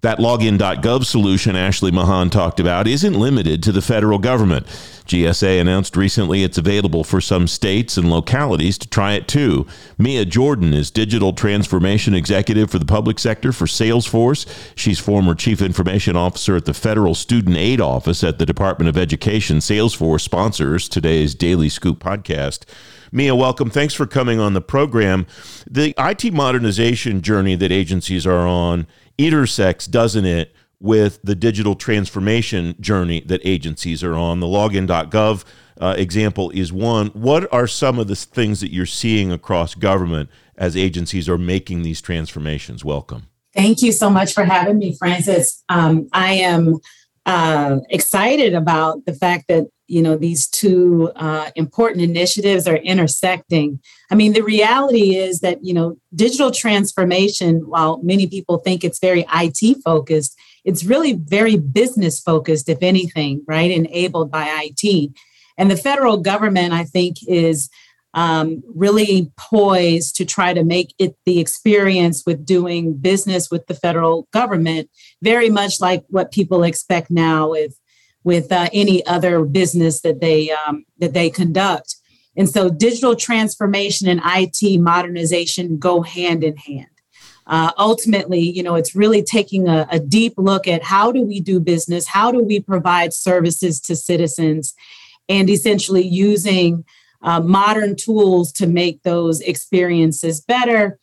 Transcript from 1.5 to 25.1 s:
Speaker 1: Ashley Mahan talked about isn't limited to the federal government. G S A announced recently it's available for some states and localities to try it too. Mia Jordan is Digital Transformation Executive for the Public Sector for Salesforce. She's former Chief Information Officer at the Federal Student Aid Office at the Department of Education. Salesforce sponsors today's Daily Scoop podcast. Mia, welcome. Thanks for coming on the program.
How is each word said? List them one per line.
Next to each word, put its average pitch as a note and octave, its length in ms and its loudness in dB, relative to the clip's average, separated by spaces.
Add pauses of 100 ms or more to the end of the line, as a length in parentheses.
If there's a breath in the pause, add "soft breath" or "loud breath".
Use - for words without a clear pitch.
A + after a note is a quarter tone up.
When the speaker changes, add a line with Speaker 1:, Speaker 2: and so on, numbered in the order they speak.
Speaker 1:
Ashley F#2+ 340 0
Mahan F2+ 380 2
talked F2 320 0
about F2 260 0
isn't D3+ 280 0
limited G2+ 480 0
to G#2+ 100 2
the F#2+ 80 0
federal G#2+ 360 0
government. G2+ 480 0 (400 loud breath)
G F2 220 0
S E2+ 160 0
A F#2 160 2
announced F#2 380 0
recently F#2+ 480 0
it's - 120 -2
available F2+ 460 0
for F#2 160 0
some F2+ 280 0
states G#2 500 -2
and E2+ 120 2
localities F2 680 0
to - 100 -14
try G2+ 260 0
it G2 140 -4
too. F#2+ 400 0 (300 loud breath)
Mia B2 260 2
Jordan G2 500 2
is D2 160 0
Digital G#2 440 0
Transformation G2+ 800 0
Executive G#2 580 0
for F#3 80 -2
the - 60 -2
Public A2 340 0
Sector A#2+ 320 -2
for F2+ 140 -2
Salesforce. A#2 800 0 (280 loud breath)
She's G2 260 -2
former G2 360 2
Chief G#2+ 260 0
Information F#2 540 0
Officer F2+ 400 0
at E2+ 80 0
the D2 100 -4
Federal G#2+ 400 0
Student F#2+ 440 0
Aid A2 240 0
Office C#2 420 -2
at E2 160 -2
the E2 60 2
Department F2+ 420 0
of D#2 100 0
Education. F2+ 600 0
Salesforce E2 640 0
sponsors F2 680 -2
today's D#2 480 0
Daily E2+ 320 2
Scoop - 320 -2
podcast. E2+ 640 -6 (480 loud breath)
Mia, C3+ 240 2
welcome. B2+ 340 0
Thanks C#3+ 260 -2
for C#3+ 100 -2
coming A#2+ 340 0
on G#2 140 2
the F#2 80 0
program. A2+ 680 0 (420 loud breath)